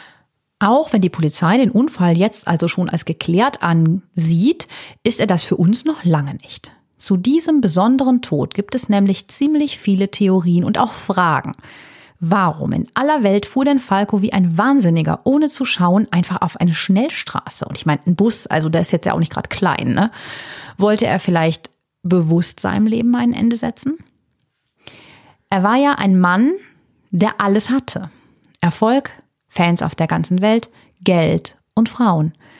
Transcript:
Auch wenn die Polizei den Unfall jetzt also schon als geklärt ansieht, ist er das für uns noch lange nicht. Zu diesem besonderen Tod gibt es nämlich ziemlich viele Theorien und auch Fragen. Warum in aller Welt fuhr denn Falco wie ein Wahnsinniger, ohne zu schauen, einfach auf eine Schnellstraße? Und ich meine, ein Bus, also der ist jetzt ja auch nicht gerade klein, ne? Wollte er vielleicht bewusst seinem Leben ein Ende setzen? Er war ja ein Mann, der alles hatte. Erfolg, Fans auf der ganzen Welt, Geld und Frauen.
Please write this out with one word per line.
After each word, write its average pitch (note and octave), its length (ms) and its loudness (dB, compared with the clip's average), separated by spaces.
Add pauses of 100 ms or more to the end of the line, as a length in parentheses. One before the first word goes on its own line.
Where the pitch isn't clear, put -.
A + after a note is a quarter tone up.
(600)
Auch B3+ 340 2
wenn G3 80 2
die F3 80 2
Polizei E3+ 480 0
den B3+ 120 2
Unfall F#3 460 2
jetzt G#3 320 -2
also E3+ 200 0
schon F3 200 -2
als E3 160 -2
geklärt F3 580 -2
ansieht, E3+ 1040 0 (360)
ist - 180 -2
er - 60 0
das F3+ 160 2
für - 140 -2
uns G3 280 2
noch D4+ 200 -4
lange C#3+ 320 0
nicht. - 360 -20 (240)
Zu - 200 -2
diesem D4 440 0
besonderen B3 640 2
Tod - 320 -4
gibt G3+ 200 -6
es - 140 -4
nämlich G3 400 0
ziemlich D4 500 -2
viele G3 320 0
Theorien F3 540 2
und - 140 0
auch A#3 120 0
Fragen. E3+ 640 -2 (640)
Warum E3 540 0
in - 220 -4
aller C#4+ 280 0
Welt G3+ 240 2
fuhr C4 180 -2
denn C#4+ 140 2
Falco G3+ 420 0
wie G#3+ 120 0
ein F3 260 2
Wahnsinniger, F#3 640 2
ohne D4 260 2
zu C#4 160 -4
schauen, F#3 460 2
einfach F3+ 320 -2
auf F3 140 -2
eine F3 180 0
Schnellstraße? - 920 -2
Und - 120 -10
ich - 80 -10
meine, D3 180 0
ein F3 120 0
Bus, A3 320 0
also D#3+ 200 -2
der E3 120 0
ist E3 100 -2
jetzt E3+ 160 -2
ja - 80 0
auch D#3+ 60 0
nicht D#3+ 100 -2
gerade - 180 -8
klein, C#3+ 460 -2
ne? G#3+ 160 0 (680)
Wollte G#3 300 2
er E3+ 140 0
vielleicht E3 500 -2 (320)
bewusst E3+ 560 2
seinem - 300 0
Leben A#3 260 0
ein A#3+ 180 0
Ende A#3 220 0
setzen? A#3 440 -6 (1500)
Er F#3+ 120 0
war G#3+ 140 2
ja C#4+ 160 4
ein F#3+ 260 2
Mann, F#3 320 4 (640)
der F#3+ 280 0
alles G3+ 300 0
hatte. B3 400 -6 (500)
Erfolg, A3+ 520 0 (360)
Fans F3 360 0
auf D3 100 -4
der D#3+ 140 -2
ganzen E3 320 -2
Welt, A3 280 0 (320)
Geld E3+ 580 0 (180)
und A3+ 120 2
Frauen. E3 440 0 (280)